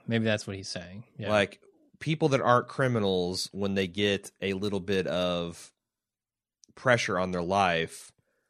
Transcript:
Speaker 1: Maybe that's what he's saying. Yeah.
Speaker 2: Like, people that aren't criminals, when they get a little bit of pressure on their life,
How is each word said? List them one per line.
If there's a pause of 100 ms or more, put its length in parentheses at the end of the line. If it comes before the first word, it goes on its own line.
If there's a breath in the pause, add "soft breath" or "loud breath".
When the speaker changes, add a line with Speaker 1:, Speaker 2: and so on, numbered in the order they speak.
Speaker 1:
Maybe
that's
what
he's
saying. (120)
Yeah.
Speaker 2:
Like, (400)
people
that
aren't
criminals,
when
they
get (120)
a
little
bit
of (1000)
pressure
on
their
life, (380)